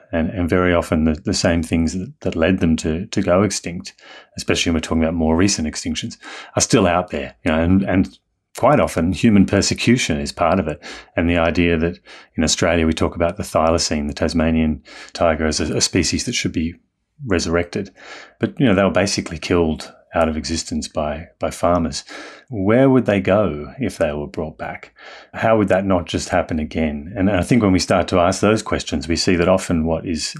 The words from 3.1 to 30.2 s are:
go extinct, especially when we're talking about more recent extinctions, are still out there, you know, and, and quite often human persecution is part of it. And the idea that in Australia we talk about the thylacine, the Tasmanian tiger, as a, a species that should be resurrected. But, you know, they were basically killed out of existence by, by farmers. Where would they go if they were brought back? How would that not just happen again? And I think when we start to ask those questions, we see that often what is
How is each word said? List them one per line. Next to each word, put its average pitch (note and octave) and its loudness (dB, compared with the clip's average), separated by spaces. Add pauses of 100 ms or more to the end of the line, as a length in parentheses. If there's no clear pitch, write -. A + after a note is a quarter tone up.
go F#2 2
extinct, F#2 -4 (440)
especially - -2
when E2 2
we're D#2 0
talking D#2+ -2
about D#2+ 0
more E2 0
recent E2+ 0
extinctions, - -8 (400)
are - 0
still G#2+ 4
out F2 0
there, C#2 -8
you D#2+ 2
know, D#2+ 2
and, F#2+ 4
and F#2+ 0 (400)
quite B2 4
often F2 0
human G2 4
persecution G2+ 2
is C#2+ -8
part F2 2
of D#2 -2
it. D2+ -8 (320)
And E2+ 0
the E2+ 2
idea E2+ 2
that E2 -2 (360)
in D#2+ 0
Australia E2 2
we D#2+ 2
talk D#2+ -2
about E2+ -2
the F#2 -8
thylacine, D#2+ 0
the C#2+ -6
Tasmanian D#2+ 0 (300)
tiger, D#2+ 0
as D#2 -2
a, D#2+ -4
a - -2
species - 0
that A#2 -6
should F#2 -4
be E2 -4 (500)
resurrected. F2 -2 (500)
But, - -4
you D3 4
know, G2+ 4
they G2 4
were F#2+ 4
basically F#2 -2
killed D#2+ -2 (180)
out E2 2
of D#2 -4
existence D#2+ -6
by, D2+ -6 (100)
by D#2+ -4
farmers. F2 -2 (460)
Where A#2 2
would B2+ 4
they G2+ 2
go F#2 0
if A#2+ -4
they D#2 0
were D2 -6
brought D#2 -10
back? - -12 (400)
How A2+ 2
would G2+ 4
that G2 2
not F2+ 0
just - -6
happen E2+ 0
again? D2+ -4
And G2 2
I F2 2
think A#2+ 2
when G2 4
we F2+ 4
start F2+ 2
to F#2 2
ask F2+ 2
those G#2 4
questions, D2 -4
we E2 0
see F2+ 0
that E2+ 2
often F2+ 2
what D#2+ -2
is E2 -6